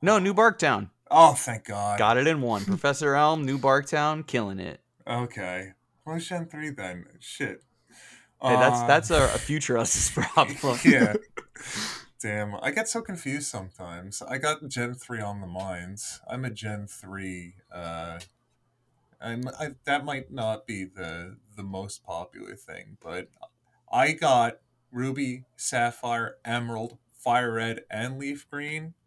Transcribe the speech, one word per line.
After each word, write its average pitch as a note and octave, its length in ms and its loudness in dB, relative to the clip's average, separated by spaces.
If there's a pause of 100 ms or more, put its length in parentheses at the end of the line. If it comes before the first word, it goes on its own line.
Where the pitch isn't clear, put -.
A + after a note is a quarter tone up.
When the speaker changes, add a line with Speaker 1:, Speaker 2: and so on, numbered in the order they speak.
Speaker 1:
No, G3+ 180 6
New G3 160 2
Barktown. D#3 560 4 (200)
Speaker 2:
Oh, D#3 240 12
thank A#2 300 -6
God. G2+ 340 -2
Speaker 1:
Got A2+ 200 6
it C3+ 80 4
in D#3+ 140 2
one. A2+ 240 0
Professor D3 500 2
Elm, D3+ 300 4
New C3+ 140 -2
Barktown, D3 680 2
killing G2+ 340 -4
it. F2 200 -10 (260)
Speaker 2:
Okay. F#2+ 680 -6 (320)
Well, D#3+ 120 -8
it's E3 120 -6
Gen E3+ 180 -6
three D#3 240 -10
then. F2+ 360 -10 (120)
Shit. - 440 -8 (800)
Speaker 1:
Hey, B2+ 160 4
that's, B2+ 240 6
Speaker 2:
Uh, A#2+ 60 0
Speaker 1:
that's D3+ 240 4
a, D3+ 140 6 (100)
a C3 40 0
future C#3+ 400 0
us's - 320 0
<laughs> - 40 -12
problem. C#3 680 0
Speaker 2:
<laughs> - 40 -8
Yeah. G#3+ 300 8 (1040)
Damn, G#2+ 400 -4
I D3 120 -2
get A3 160 -2
so A3+ 120 -4
confused C#3+ 460 -6
sometimes. F#2+ 760 -10
I C3 160 -8
got D3+ 300 -2
Gen A#2+ 260 -4
three A#2+ 260 -10
on G#2 200 -6
the F#2+ 60 -10
minds. F#2 840 -10
I'm B2+ 160 -8
a B2 60 -4
Gen G#2 380 -10
three, F#2 680 -12 (180)
uh, E2+ 460 -10 (1000)
I'm, A#2 240 -8 (140)
I, D3+ 120 -6 (140)
that C#3+ 200 -2
might C3+ 280 -10
not A2 340 -4
be G2+ 180 -8
the, F#2 520 -12 (200)
the G2+ 60 -14
most G2 420 -10
popular F#2+ 520 -12
thing, - 440 -18
but F2 280 -10 (640)
I C#3+ 200 4
got B2+ 460 4 (320)
Ruby, B2+ 540 -4 (120)
Sapphire, A#2 880 -2
Emerald, A#2 540 -4 (140)
Fire B2 400 0
Red, A2+ 360 -4
and B2 300 -6
Leaf C#3+ 320 -8
Green. D#3 440 -8 (120)